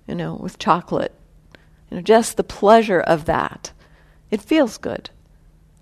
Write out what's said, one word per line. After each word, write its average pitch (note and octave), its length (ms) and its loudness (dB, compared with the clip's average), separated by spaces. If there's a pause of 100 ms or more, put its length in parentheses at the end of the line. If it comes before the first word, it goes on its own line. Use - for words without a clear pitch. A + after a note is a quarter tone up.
you - 80 -8
know, E3 200 -8
with - 240 -12
chocolate. E3+ 540 -2 (760)
You - 80 -12
know, F3 60 -10
just A3+ 340 2
the F#3 60 -2
pleasure A3 580 4
of D#3+ 240 0
that. - 460 -4 (600)
It G#3+ 100 -4
feels D4+ 360 0
good. - 320 -10 (720)